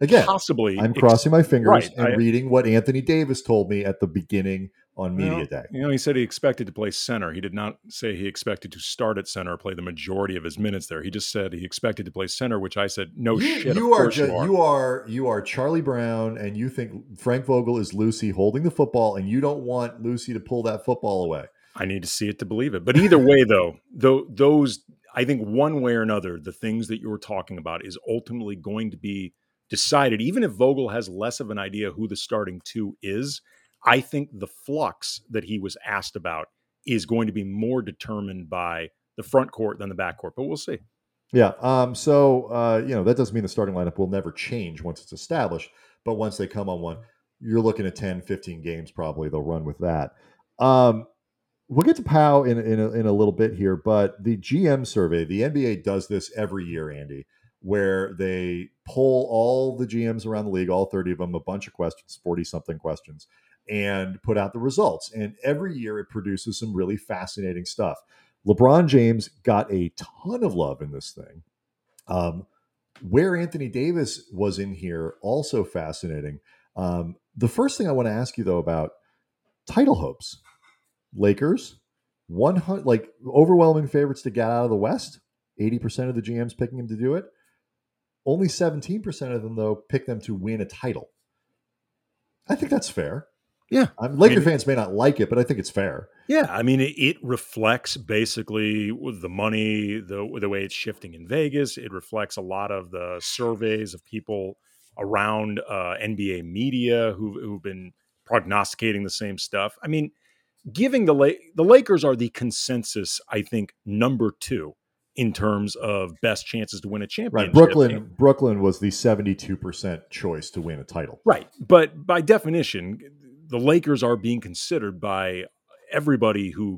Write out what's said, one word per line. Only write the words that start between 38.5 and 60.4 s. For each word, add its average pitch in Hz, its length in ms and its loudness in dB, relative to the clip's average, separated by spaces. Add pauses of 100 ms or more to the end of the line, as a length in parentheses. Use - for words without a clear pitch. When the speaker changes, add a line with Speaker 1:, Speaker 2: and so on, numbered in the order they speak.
Speaker 2:
the 110 60 -10
front 131 280 2
court 104 260 -6
than 101 100 -10
the 95 80 -10
back 87 220 -6
court, 85 180 -12
but 131 100 -6
we'll 156 120 -8
see. - 220 -8 (520)
Speaker 1:
Yeah. 113 300 6
Um, 123 320 2
so, 139 520 4
uh, 117 380 0
you 131 120 -4
know, 98 80 0
that 117 140 4
doesn't 113 180 -2
mean 110 80 -2
the 95 60 -4
starting 98 260 -2
lineup 87 240 -4
will 95 100 0
never 95 220 -4
change 85 500 -8
once 85 220 -10
it's - 100 -20
established, 98 560 -4 (340)
but 113 120 -4
once 107 220 -4
they 95 100 -4
come 98 220 -8
on 87 120 -6
one, 82 160 -8 (420)
you're 113 220 0
looking 107 240 0
at 90 100 -6
ten, 92 260 -6
fifteen 87 420 -10
games, 82 260 -10
probably 78 400 -6
they'll 76 140 -4
run 80 200 -4
with 73 140 -8
that. 82 380 -4 (420)
Um, 127 480 6 (640)
we'll 143 160 4
get 320 120 6
to 247 60 -8
Pau 147 400 6
in, 120 140 2
in 110 220 0
a, 110 100 2
in 110 160 0
a 104 80 4
little 104 180 6
bit 110 220 2
here, 95 240 2
but 101 440 2
the 110 160 0
G 156 300 2
M 135 180 2
survey, 85 380 2
the 98 200 -2
N 151 100 -2
B 143 140 0
A 110 80 0
does 98 320 -4
this 98 280 -4
every 95 300 -6
year, 80 240 -8
Andy, 71 380 -14 (320)
where 95 580 0
they 90 520 -4 (180)
poll 127 420 2
all 123 480 2
the 123 80 -4
G 113 260 -2
Ms 113 140 -6
around 107 200 -4